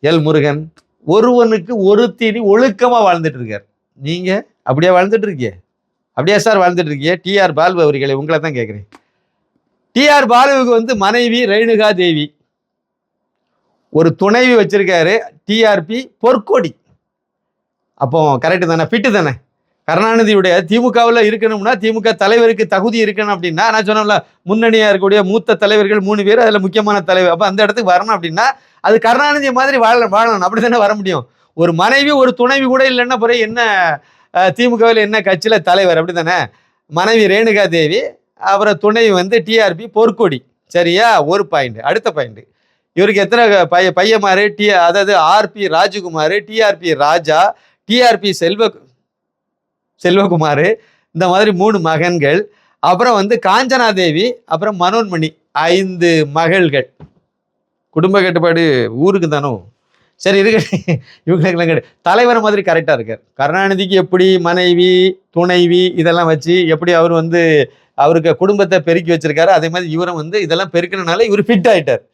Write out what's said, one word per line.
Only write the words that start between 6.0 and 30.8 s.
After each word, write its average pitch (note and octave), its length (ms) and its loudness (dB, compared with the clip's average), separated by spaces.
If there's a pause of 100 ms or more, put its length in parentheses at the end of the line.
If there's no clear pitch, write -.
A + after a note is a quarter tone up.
அப்படியா F3 360 0
சார் G#3+ 160 2
வாழ்ந்துட்டு F3 300 0
இருக்கீங்க? D3 240 -2
டி F#3+ 240 -4
ஆர் F#3 140 2
பாலு E3+ 280 0
அவர்களே, C#3 320 0
உங்களை D3+ 260 -2
தான் D3+ 200 -6
கேக்குறேன். G#2 260 -10 (1040)
டி B3 120 0 (120)
ஆர் C4+ 180 2
பாலுவுக்கு C4 460 2
வந்து A#3 160 -4 (100)
மனைவி A#3+ 400 0
ரேணுகா G#3+ 480 2
தேவி, E3+ 320 0 (1600)
ஒரு E3 260 0
துணைவி A#3+ 460 2
வச்சிருக்காரு F#3 580 0 (260)
டி G#3+ 200 -2
ஆர் G3+ 200 0
பி A3 140 -6 (220)
பொற்கொடி. A#3 500 0 (1200)
அப்போ C#3+ 480 0
கரெக்ட் E3+ 300 0
தானே, E3 120 0
ஃபிட் A3 280 -2
தானே? F3 200 0 (560)
கருணாநிதியுடைய G#3 680 2 (160)
திமுகவுல A#3 580 2
இருக்கணும்னா, A3 460 -2 (100)
திமுக A3 300 -2
தலைவருக்கு A3 540 2
தகுதி G#3 360 -2
இருக்கணும் G#3 300 -4
அப்படின்னா, F3 400 -2
நான் G#3+ 160 0
சொன்னேன்ல, G#3+ 260 0 (320)
முன்னணியா A3 420 2
இருக்கக்கூடிய G3 340 2
மூத்த G#3 320 0
தலைவர்கள் G#3 440 0
மூணு G3+ 240 -2
பேர், G#3 160 2
அதுல G#3+ 200 2
முக்கியமான G3+ 420 -2
தலைவர், F#3 300 2
அப்ப F3 140 0
அந்த G3 180 0
இடத்துக்கு G#3 300 -2
வரணும் G#3 220 0
அப்படின்னா F3 320 -2 (400)
அது G#3+ 120 4
கருணாநிதி C#4 520 0
மாதிரி C4+ 260 0
வாழ-, A#3 380 2
வாழணும். A3 320 0
அப்படி A3 140 -2
தானே A#3+ 160 0
வர G#3 180 2